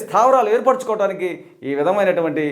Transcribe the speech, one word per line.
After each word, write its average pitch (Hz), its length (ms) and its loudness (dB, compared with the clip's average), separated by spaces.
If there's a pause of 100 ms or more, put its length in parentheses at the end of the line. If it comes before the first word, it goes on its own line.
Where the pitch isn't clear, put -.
స్థావరాలు 240 520 2
ఏర్పరచుకోవడానికి 208 720 -2 (400)
ఈ 139 100 -4
విధమైనటువంటి 165 720 0